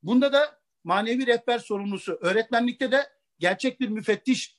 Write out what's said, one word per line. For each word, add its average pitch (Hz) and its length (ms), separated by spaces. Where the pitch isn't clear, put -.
Bunda 254 300
da 294 280
manevi 226 420
rehber 233 320
sorumlusu. 202 640
Öğretmenlikte 233 720
de 277 180
gerçek 190 420
bir 254 80
müfettiş 214 720